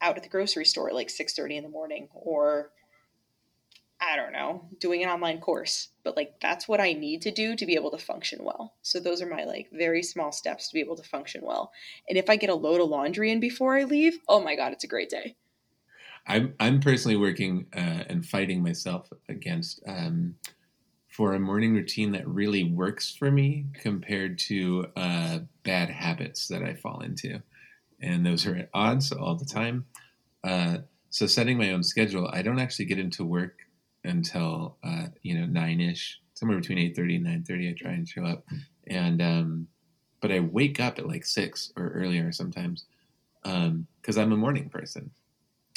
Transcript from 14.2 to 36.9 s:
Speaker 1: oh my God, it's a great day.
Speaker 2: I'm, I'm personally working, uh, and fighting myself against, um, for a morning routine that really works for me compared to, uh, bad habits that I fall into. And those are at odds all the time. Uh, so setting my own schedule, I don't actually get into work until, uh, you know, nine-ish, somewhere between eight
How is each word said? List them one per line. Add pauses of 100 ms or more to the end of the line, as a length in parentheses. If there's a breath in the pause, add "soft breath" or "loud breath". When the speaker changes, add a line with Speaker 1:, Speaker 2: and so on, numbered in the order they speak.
Speaker 1:
oh
my
God,
it's
a
great
day. (920 loud breath)
Speaker 2:
I'm,
I'm
personally
working,
uh,
and
fighting
myself (160)
against,
um, (720 loud breath)
for
a
morning
routine
that
really
works
for
me
compared
to,
uh, (220)
bad
habits
that
I
fall
into. (580 soft breath)
And
those
are
at
odds
all
the
time. (580 loud breath)
Uh, (320)
so
setting
my
own
schedule,
I
don't
actually
get
into
work (440)
until,
uh, (140)
you
know,
nine-ish, (140)
somewhere
between
eight